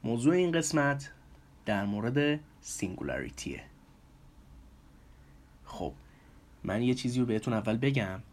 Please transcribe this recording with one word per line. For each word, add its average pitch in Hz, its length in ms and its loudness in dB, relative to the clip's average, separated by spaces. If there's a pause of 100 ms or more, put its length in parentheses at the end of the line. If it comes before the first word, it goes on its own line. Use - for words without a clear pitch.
موضوع 120 300 4
این 180 180 4
قسمت 143 600 0 (540)
در 101 180 0
مورد 131 560 0 (200)
سینگولاریتیه. 67 1000 -6 (2000)
خب، 73 280 -6 (720)
من 107 180 0
یه 123 120 4
چیزی 123 260 0
رو 123 60 4
بهتون 110 280 0
اول 110 220 2
بگم. 117 460 0 (100)